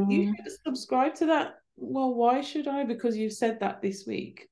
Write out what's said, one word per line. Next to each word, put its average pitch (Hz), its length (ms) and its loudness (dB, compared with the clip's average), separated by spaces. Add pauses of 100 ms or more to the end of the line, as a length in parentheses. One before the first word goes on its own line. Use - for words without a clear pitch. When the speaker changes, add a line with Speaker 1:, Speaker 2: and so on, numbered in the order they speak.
(120)
Speaker 1:
you 202 160 4
Speaker 2:
Mm. 208 80 0
Speaker 1:
should - 180 -12 (100)
subscribe 262 520 0
to 339 120 0
that." 311 280 2 (200)
Well, 262 380 -2
why 240 280 4
should 285 260 -6
I? 277 160 -2
Because 233 340 0
you've 214 160 -2
said 226 280 0
that - 200 -4
this 196 240 -4
week. - 460 -8